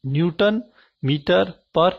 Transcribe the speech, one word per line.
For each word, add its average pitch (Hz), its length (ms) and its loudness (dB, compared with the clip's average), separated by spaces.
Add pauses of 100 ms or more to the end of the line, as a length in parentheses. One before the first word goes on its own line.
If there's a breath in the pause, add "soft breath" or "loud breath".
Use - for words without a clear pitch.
न्यूटन 175 540 0 (420 soft breath)
मीटर 170 500 0 (240)
per 175 220 4